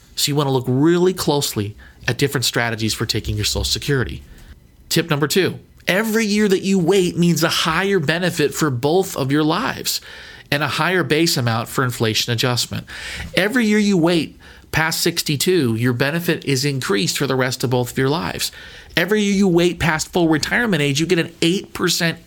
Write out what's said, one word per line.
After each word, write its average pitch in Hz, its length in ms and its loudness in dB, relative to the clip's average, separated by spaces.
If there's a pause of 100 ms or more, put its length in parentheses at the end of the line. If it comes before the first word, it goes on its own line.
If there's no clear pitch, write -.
(180)
So - 120 -2
you 139 60 -2
wanna 143 160 2
look 127 160 0
really 170 460 4
closely 139 640 -2 (280)
at 117 120 -2
different 131 260 0
strategies 113 500 0
for 120 120 -4
taking 107 320 -4
your 104 80 -2
Social - 180 -2
Security. - 600 -2 (680)
Tip 165 200 0
number 151 180 0
two, 147 320 0 (280)
every 220 380 0
year 208 240 2
that 190 140 2
you 190 160 2
wait 180 360 2
means 170 300 4
a 160 40 2
higher 185 500 0
benefit 160 540 0
for 156 160 0
both 151 460 0
of 135 160 -2
your 151 120 4
lives - 580 -2 (500)
and 143 100 0
a 151 60 -2
higher 160 380 0
base 156 320 2
amount 117 320 0
for 135 160 -2
inflation 120 480 -2
adjustment. 120 540 -2 (480)
Every 214 320 0
year 214 120 4
you 202 180 4
wait 165 400 0 (360)
past 160 260 0
sixty-two, 156 760 0
your 120 180 0
benefit 156 500 -2
is 135 220 -2
increased 156 520 -2
for 143 80 -2
the 131 120 0
rest 127 260 -2
of 127 60 0
both 123 220 0
of - 60 -6
your 135 120 2
lives. 165 420 -4 (460)
Every 190 240 2
year 202 120 2
you 196 140 4
wait 170 320 2
past 156 320 0
full 175 160 2
retirement 170 540 0
age, 143 180 0
you 165 60 0
get 170 140 2
an 160 220 -4
eight 175 320 0
percent 170 540 -2